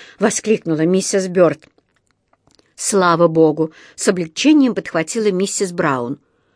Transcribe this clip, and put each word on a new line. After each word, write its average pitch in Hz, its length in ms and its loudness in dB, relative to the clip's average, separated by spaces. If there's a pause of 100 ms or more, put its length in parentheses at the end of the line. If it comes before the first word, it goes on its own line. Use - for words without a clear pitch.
(200)
воскликнула 175 640 -2
миссис 190 420 -2
Берд. 170 400 0 (1080)
«Слава 170 520 2
богу!» — 160 440 2 (240)
с - 120 -4
облегчением 233 680 2
подхватила 190 560 -4
миссис 190 400 -4
Браун. 139 480 -4 (360)